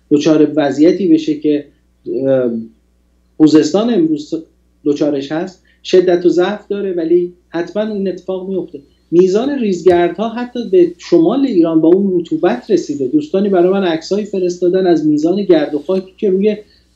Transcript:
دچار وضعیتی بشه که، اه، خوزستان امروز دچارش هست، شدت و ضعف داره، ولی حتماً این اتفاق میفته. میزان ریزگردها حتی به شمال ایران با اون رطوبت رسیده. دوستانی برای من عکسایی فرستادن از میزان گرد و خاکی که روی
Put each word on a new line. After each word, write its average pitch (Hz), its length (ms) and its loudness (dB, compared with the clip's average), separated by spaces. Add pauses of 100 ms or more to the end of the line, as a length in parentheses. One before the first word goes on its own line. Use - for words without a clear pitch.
(120)
دچار 147 440 2
وضعیتی 156 520 2
بشه 156 320 0
که، 147 260 -2 (600)
اه، 131 260 0 (840)
خوزستان 156 560 4
امروز 160 400 -2 (520)
دچارش 143 460 -2
هست، 180 320 -8 (200)
شدت 180 420 2
و 170 40 4
ضعف 185 380 -2
داره، 202 260 -4
ولی 175 400 0 (160)
حتماً 208 440 -6
این 196 140 -4
اتفاق 185 420 -8
میفته. 175 320 -8 (300)
میزان 208 480 2
ریزگردها 175 720 0
حتی 240 400 -8
به 175 280 2
شمال 185 480 0
ایران 165 360 2
با 160 60 4
اون 185 320 2
رطوبت 170 520 -4
رسیده. 135 360 -2
دوستانی 170 420 -2
برای 180 220 2
من 196 120 0
عکسایی 185 420 -4
فرستادن 180 640 -2
از 151 200 2
میزان 160 360 0
گرد 151 320 2
و 143 40 -4
خاکی 190 380 -4
که 214 120 -2
روی 202 280 0 (380)